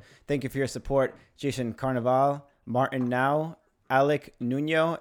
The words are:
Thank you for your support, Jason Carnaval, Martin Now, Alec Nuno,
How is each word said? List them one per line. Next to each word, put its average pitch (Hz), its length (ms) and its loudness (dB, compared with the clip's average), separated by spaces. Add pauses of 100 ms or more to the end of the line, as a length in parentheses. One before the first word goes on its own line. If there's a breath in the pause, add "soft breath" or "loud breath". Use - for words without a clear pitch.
(280 soft breath)
Thank 143 160 -2
you 131 60 -6
for - 80 -8
your 135 100 -2
support, 135 480 -2 (220 soft breath)
Jason 123 360 -4
Carnaval, 131 720 0 (200)
Martin 127 420 0
Now, 143 500 0 (320)
Alec 143 500 2
Nuno, 156 600 0